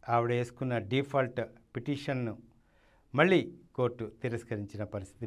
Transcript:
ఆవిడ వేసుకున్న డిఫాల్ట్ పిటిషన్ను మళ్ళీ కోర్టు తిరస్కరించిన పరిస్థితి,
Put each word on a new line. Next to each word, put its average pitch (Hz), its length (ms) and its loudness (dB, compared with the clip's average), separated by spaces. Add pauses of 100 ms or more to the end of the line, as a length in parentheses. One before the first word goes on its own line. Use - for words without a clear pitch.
ఆవిడ 117 220 4
వేసుకున్న 123 480 -2
డిఫాల్ట్ 127 600 0 (360)
పిటిషన్ను 127 600 -4 (800)
మళ్ళీ 165 380 6 (220)
కోర్టు 120 380 -2 (100)
తిరస్కరించిన 104 640 -4
పరిస్థితి, 101 420 -8